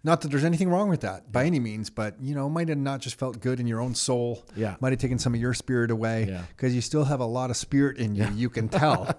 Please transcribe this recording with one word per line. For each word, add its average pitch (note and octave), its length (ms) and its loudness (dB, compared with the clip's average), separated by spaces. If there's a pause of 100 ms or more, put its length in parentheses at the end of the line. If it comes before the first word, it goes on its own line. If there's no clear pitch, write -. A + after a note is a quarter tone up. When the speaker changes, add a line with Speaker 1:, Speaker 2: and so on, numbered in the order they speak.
Speaker 1:
Not D#3+ 200 2
that D3+ 100 -4
there's C#3+ 140 2
anything E3+ 240 2
wrong F#3+ 180 2
with E3+ 140 0
that F#2+ 280 -8
by B2 140 2
any D#3+ 160 2
means, A2 300 -4
but, G#2+ 320 -4
you C3+ 120 -4
know, C#3 160 -2
might E3 200 -2
have D3 80 0
not C#3 240 -2
just - 180 -8
felt B2+ 220 -6
good B2+ 180 0
in A#2+ 80 0
your A2+ 140 0
own B2 140 -2
soul. A#2+ 500 -2 (100)
Speaker 2:
Yeah. G#2+ 240 -2
Speaker 1:
Might B2+ 140 2
have B2+ 60 0
taken B2 200 0
some B2 140 0
of A#2 80 0
your B2 120 0
spirit A#2 380 0
away, A2 380 0
Speaker 2:
Yeah. F2+ 140 -6 (120)
Speaker 1:
'cause B2+ 180 0
you B2 60 2
still D3+ 240 0
have C#3 160 0
a B2 60 -2
lot B2+ 240 -2
of B2 80 -2
spirit C#3 400 2
in G#2+ 180 0
you. G2+ 80 2
Speaker 2:
Yeah. G#2+ 80 0
Speaker 1:
You A#2 180 0
can C3+ 200 -2
tell. C3+ 500 2